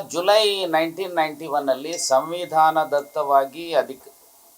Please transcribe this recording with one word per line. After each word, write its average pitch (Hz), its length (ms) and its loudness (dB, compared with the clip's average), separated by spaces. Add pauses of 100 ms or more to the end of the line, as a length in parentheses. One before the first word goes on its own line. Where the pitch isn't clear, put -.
ಜುಲೈ 196 580 2
ನೈನ್ಟೀನ್ 165 500 -2
ನೈಂಟಿ 156 320 -2
ಒನ್ 143 220 -2
ಅಲ್ಲಿ 147 280 -4
ಸಂವಿಧಾನದತ್ತವಾಗಿ 156 1800 0
ಅಧಿಕ 127 340 -2 (500)